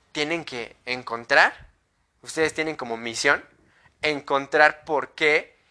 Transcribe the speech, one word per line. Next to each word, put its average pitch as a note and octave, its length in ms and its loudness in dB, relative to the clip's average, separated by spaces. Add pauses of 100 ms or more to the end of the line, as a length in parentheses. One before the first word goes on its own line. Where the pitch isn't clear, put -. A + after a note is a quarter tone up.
(120)
tienen D3+ 340 -4
que A#2+ 300 -12 (100)
encontrar, B2+ 840 0 (520)
ustedes D3+ 320 -2
tienen D#3 220 -4
como A#2 220 -8
misión A#2 460 0 (580)
encontrar D3 800 0
por C#3+ 300 -4
qué D3+ 440 0 (140)